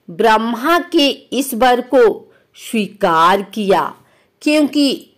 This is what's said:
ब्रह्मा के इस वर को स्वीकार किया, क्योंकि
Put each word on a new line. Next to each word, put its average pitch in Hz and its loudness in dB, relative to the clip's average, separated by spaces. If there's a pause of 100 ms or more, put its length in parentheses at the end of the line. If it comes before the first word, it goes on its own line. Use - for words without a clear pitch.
(100)
ब्रह्मा 226 0
के 285 0
इस 240 -6
वर 247 2
को 254 0 (220)
स्वीकार 190 0
किया, 190 -2 (480)
क्योंकि 294 0